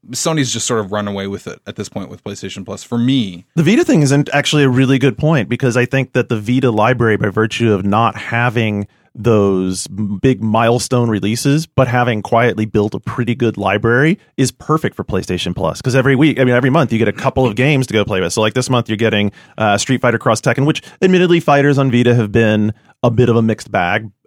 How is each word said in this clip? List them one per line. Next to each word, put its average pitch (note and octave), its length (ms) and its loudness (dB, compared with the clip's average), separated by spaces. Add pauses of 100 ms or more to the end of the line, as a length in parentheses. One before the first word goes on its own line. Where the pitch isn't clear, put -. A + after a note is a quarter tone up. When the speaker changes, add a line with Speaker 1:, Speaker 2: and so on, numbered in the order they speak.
(100)
Speaker 1:
Sony's C#3 420 -2
just A2+ 140 -6
sort A#2 140 0
of F#2+ 100 -8
run G#2 160 -4
away G2 180 -6
with G2+ 220 -8
it - 180 -14
at G2+ 120 -12
this G#2+ 120 -10
point G2 220 -10
with - 120 -18
PlayStation G2+ 400 -12
Plus G2+ 200 -12
for A#2+ 160 -4
me. A#2 440 -2 (120)
Speaker 2:
The E3 80 0
Vita A3+ 200 4
thing A#3 200 2
is C3+ 80 2
an-, D3 220 2
actually D3 300 0
a C3+ 60 4
really C3 300 2
good C3 180 2
point, D3+ 320 0
because B2 260 -2
I B2 100 2
think - 280 -4
that A#2+ 160 -2
the A2+ 100 -2
Vita B2 300 0
library, A2+ 480 2
by G#2 120 -2
virtue A2 440 0
of F#2+ 100 0
not G#2 320 0
having A2+ 720 -2 (280)
those G2 760 0
m-, G2+ 320 -6
big B2+ 220 0
milestone A#2 680 0
releases, A2+ 560 0
but C3 220 0
having A#2+ 340 0
quietly A2+ 440 0
built G#2+ 280 0
a - 60 -8
pretty A#2+ 340 -4
good A#2 240 -2
library, A#2 600 2 (180)
is C3 140 0
perfect - 440 -4
for F#2+ 80 -8
PlayStation F#2 520 -4
Plus. - 260 -4
'Cause B2 140 -2
every C3+ 200 2
week, C#3 240 2
I C3+ 40 2
mean, B2 100 2
every B2 160 2
month, C3+ 240 2
you A2 60 0
get A2 80 2
a G2+ 60 -2
couple C3 340 -2
of G#2 80 -2
games C3 320 0
to - 60 -6
go G#2+ 120 2
play F#2+ 160 -2
with. F2 120 -2
So, A2 80 0
like, G#2+ 120 0
this B2+ 160 -2
month, B2 200 0
you're A2 80 -4
getting, G#2 340 0 (260)
uh, G#2 220 2
Street B2+ 220 -2
Fighter A#2 180 2
Cross A2+ 220 0
Tekken, C3+ 260 0
which, - 160 -2 (180)
admittedly, F3+ 380 4
fighters C#3+ 400 2
on C3+ 120 2
Vita A#2+ 220 4
have A2 180 0
been G#2+ 420 2 (280)
a B2 80 2
bit A#2 200 2
of A2+ 60 2
a A#2 60 4
mixed A2 300 -2
bag. G#2 400 -2 (160)